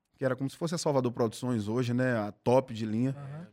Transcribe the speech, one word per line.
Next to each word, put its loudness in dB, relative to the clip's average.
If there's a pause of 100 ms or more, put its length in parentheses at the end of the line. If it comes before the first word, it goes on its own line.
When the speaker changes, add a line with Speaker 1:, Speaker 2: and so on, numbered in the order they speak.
(140)
Speaker 1:
que -6
era 2
como -2
se -8
fosse -4
a -4
Salvador 2
Produções 0
hoje, 0
né? 2
A -2
top 2
de -4
linha. 0
Speaker 2:
Aham. -10
Speaker 3:
É, -14